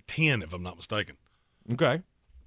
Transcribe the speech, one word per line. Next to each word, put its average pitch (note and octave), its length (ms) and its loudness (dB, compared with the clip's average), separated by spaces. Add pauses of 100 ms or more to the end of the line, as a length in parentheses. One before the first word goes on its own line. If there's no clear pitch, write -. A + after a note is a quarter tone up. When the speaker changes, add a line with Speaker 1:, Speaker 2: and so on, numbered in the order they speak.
Speaker 1:
ten, D3 340 2
if E2 120 -8
I'm F2+ 100 -6
not F2+ 120 -8
mistaken. G#2 400 -6 (560)
Speaker 2:
Okay. C#3 300 2 (460)